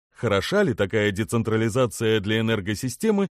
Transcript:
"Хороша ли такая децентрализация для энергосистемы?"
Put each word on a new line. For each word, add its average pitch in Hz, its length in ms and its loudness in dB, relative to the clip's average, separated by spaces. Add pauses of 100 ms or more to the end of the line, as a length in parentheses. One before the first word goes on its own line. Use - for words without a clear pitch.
(120)
"Хороша 113 500 0
ли 147 120 2
такая 104 360 0
децентрализация 110 1120 0
для 107 180 0
энергосистемы?" 113 920 0